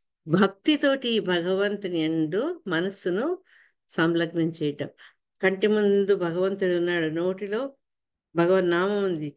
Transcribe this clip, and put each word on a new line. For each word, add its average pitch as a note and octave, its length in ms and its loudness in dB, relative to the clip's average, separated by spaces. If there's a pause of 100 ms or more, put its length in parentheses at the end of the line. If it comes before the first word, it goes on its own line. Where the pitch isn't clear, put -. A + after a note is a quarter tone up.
(280)
భక్తితోటి A#3+ 920 0
భగవంతుని F#3 800 -2
యందు E3 680 -2
మనస్సును F#3+ 720 -2 (500)
సంలగ్నం E3 640 0 (100)
చేయటం. C#3+ 260 -4 (540)
కంటి F#3+ 240 2
ముందు G3+ 500 4
భగవంతుడు F3+ 600 0
ఉన్నాడు, F3 300 0
నోటిలో G3 680 -4 (640)
భగవన్ F3 340 4
నామం G3 340 0
ఉంది, D3+ 320 -4